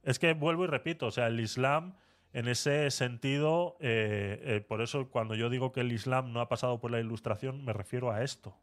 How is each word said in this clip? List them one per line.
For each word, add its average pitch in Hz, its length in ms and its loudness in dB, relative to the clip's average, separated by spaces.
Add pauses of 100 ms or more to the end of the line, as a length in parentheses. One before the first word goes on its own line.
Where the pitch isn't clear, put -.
es 131 160 2
que 165 140 4
vuelvo 165 320 2
y - 20 0
repito, 151 400 -2
o 104 40 0
sea, 120 140 2
el 117 140 2
Islam 139 560 0 (360)
en 120 160 -2
ese 143 440 2
sentido, 147 880 0
eh, 107 640 2
eh, 110 180 0
por 110 220 -4
eso 131 260 -4
cuando 110 240 -2
yo 117 160 0
digo 127 220 0
que 123 100 -4
el 120 100 0
Islam 127 400 0
no 120 100 -2
ha 120 80 0
pasado 123 300 0
por 117 120 -4
la 117 80 0
Ilustración, 117 680 -4
me 113 80 -2
refiero 123 380 -2
a 107 120 0
esto. - 400 -8